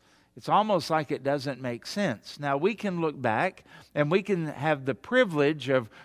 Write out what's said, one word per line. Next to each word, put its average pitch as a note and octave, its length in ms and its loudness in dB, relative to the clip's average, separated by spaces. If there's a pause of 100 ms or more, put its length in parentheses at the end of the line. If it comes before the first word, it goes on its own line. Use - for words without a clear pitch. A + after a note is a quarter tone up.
(380)
it's - 100 -12
almost F#3+ 440 2
like D#3 180 0
it C3+ 140 -6
doesn't C3+ 360 -2
make A#2+ 280 -8
sense. D#3 520 -4
Now, C#3+ 160 -2
we F#3 200 0
can F3+ 260 -4
look D3 180 -2
back, B2 440 0 (320)
and D3 160 2
we G3 100 4
can F3+ 240 -2
have C#3+ 400 -2
the C3 100 0
privilege D#3 760 2
of B2+ 200 2 (160)